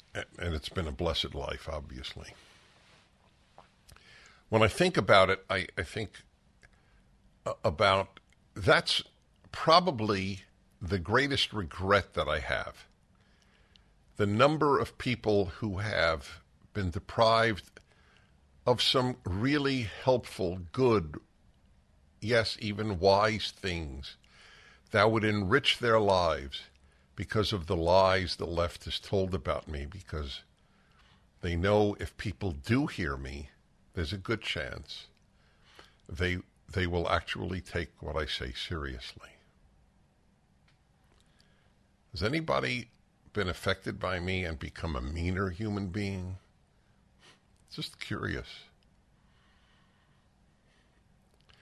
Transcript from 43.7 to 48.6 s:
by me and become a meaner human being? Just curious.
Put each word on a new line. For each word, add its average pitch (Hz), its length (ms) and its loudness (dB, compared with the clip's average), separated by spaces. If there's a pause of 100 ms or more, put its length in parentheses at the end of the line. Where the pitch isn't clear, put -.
by 92 180 -2
me 92 260 -2
and 80 140 -6
become 80 380 -6
a 62 40 -4
meaner 87 500 -2
human 101 380 -4
being? 92 480 -6 (1400)
Just - 280 -12
curious. - 460 -6 (3250)